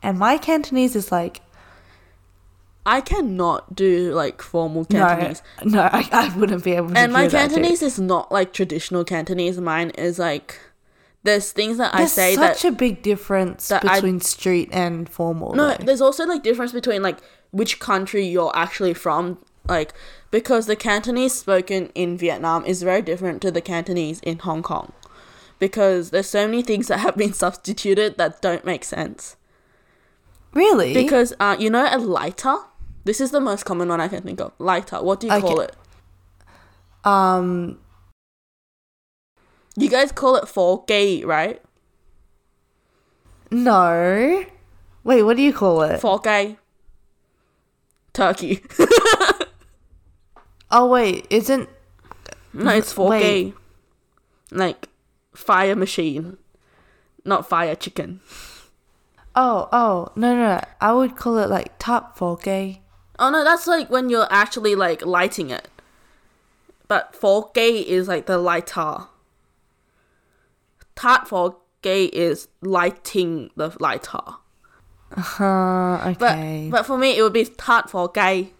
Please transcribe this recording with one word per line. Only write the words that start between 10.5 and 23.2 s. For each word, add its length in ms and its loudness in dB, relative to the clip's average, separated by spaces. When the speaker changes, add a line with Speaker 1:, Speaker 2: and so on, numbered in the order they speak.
Speaker 2:
there's 300 2
things 240 -2
that 180 0
I 40 2
Speaker 1:
There's 120 2
Speaker 2:
say 240 4
Speaker 1:
such 280 2
Speaker 2:
that 40 4
Speaker 1:
a 60 2
big 280 -2
difference 680 -2
Speaker 2:
that 160 0
I 100 4
Speaker 1:
between 240 0
street 540 0
and 340 -2
formal, 480 -6
Speaker 2:
No, 140 4
Speaker 1:
though. 160 -4
Speaker 2:
there's 160 2
also, 240 2
like, 180 -4
difference 300 -2
between, 280 -2
like, 180 -4
which 280 -4
country 460 -2
you're 300 -2
actually 380 -2
from. 440 -4
Like, 240 -4
because 360 0
the 100 0
Cantonese 580 -2
spoken 640 -2
in 220 -4
Vietnam 480 -2
is 180 -4
very 180 2
different 420 -6